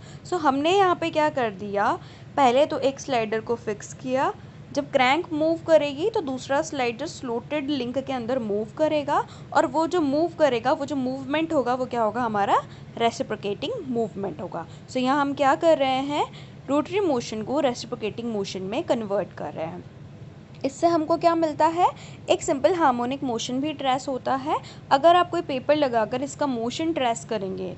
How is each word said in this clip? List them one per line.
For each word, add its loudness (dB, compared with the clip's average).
So, -4
हमने 4
यहाँ 6
पे -2
क्या 2
कर 0
दिया, 0
पहले 6
तो -2
एक 0
slider 0
को -2
fix -6
किया, 0
जब -4
crank 4
move 2
करेगी, 4
तो 0
दूसरा -2
slider -2
sloated -4
link -2
के -4
अंदर -2
move -2
करेगा, 0
और 4
वो 2
जो 0
move 2
करेगा, 4
वो -2
जो -4
movement -2
होगा, 2
वो -2
क्या -2
होगा, 0
हमारा 2
reciprocating -2
movement -4
होगा। -8
So, -4
यहाँ 2
हम 0
क्या 4
कर 6
रहे 0
हैं, -2
Rotary 0
motion 0
को -2
reciprocating -4
motion -4
में -4
convert -2
कर -10
रहे -6
हैं। -10
इससे 0
हमको 2
क्या 4
मिलता 2
है, 4
एक 2
simple 2
harmonic 2
motion -2
भी -2
dress -2
होता -2
है। -2
अगर 8
आप 4
कोई -2
paper 2
लगाकर 0
इसका -4
motion -2
dress 0
करेंगे, -6